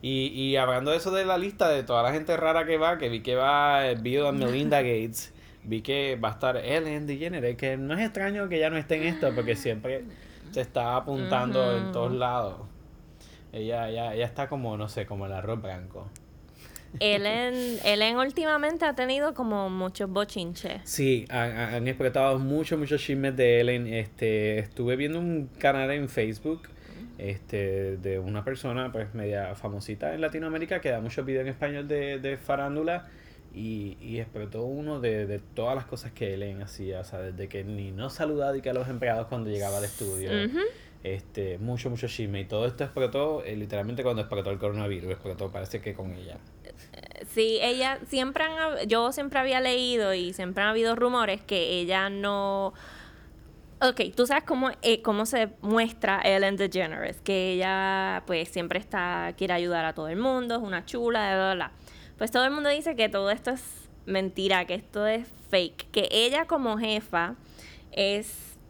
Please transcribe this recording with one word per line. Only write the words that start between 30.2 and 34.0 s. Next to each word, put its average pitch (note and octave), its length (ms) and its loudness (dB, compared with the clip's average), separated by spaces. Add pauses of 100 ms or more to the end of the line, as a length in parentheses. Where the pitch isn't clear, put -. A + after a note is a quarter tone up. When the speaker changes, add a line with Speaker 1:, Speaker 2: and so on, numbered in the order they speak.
Speaker 1:
Latinoamérica D#3+ 600 -2
que C#3 100 0
da A#2 100 0
muchos A#2+ 260 -4
videos C3+ 160 0
en C3 60 -2
español C#3+ 400 -4
de, C#3 300 -2
de C3+ 180 -4
farándula D3 720 -2 (460)
y, G#2 460 -6